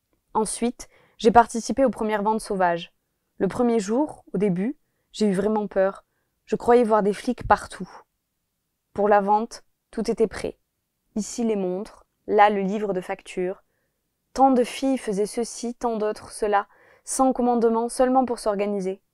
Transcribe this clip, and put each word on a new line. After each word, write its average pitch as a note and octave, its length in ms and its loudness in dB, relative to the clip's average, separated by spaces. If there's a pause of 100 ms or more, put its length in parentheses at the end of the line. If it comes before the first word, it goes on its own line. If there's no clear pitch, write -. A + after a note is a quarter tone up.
(320)
Ensuite, - 560 -4 (300)
j'ai G#3 140 4
participé A3+ 520 2
aux B3 60 2
premières G#3+ 320 -4
ventes A3 180 0
sauvages. F3+ 520 -2 (460)
Le G3 100 0
premier A#3 320 0
jour, A#3 520 -4
au G3 60 -4
début, G3 380 -2 (340)
j'ai G#3+ 160 -2
eu G3+ 60 2
vraiment G#3 340 -2
peur. G3 380 -2 (420)
Je - 80 -2
croyais B3 300 4
voir G#3+ 180 4
des G3+ 100 0
flics - 360 -6
partout. - 420 0 (1000)
Pour G3+ 160 0
la G#3 120 6
vente, G#3 440 0 (260)
tout A3 180 -4
était A3 200 2
prêt. - 280 -8 (600)
Ici A3 260 -6
les A3 140 0
montres, F#3+ 500 -6 (220)
là G#3 200 6
le G3+ 120 0
livre G3+ 320 -2
de F#3 80 -4
factures. F#3 640 -8 (680)
Tant C4+ 180 4
de B3 100 4
filles C4+ 360 -2
faisaient G#3 280 -2
ceci, A#3 480 -8
tant A#3 220 -4
d'autres G#3+ 340 -6
cela, G#3 380 -2 (360)
sans C4 280 2
commandement, A#3 560 2
seulement B3+ 360 2
pour A#3+ 140 -6
s'organiser. G3+ 640 -4 (140)